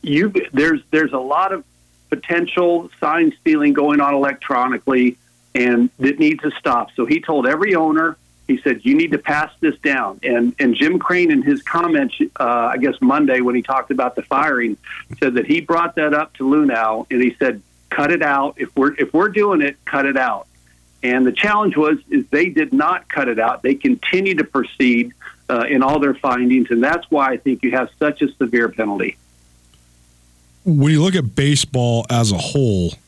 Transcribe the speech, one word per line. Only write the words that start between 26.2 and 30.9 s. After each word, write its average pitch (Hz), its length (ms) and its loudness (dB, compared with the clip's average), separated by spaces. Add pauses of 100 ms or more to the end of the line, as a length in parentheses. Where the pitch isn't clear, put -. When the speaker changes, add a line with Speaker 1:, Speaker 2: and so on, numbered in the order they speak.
Speaker 1:
and 117 120 2
that's 165 280 -2
why 135 220 0
I 117 40 -4
think - 260 -2
you 127 60 0
have 127 300 -2
such 151 240 0
a 139 100 -2
severe 117 340 0
penalty. 101 480 -4 (1500)
Speaker 2:
When 151 260 4